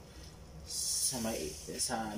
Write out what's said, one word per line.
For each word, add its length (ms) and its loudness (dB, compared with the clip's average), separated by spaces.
sa 560 2
may, 320 2
sa 400 2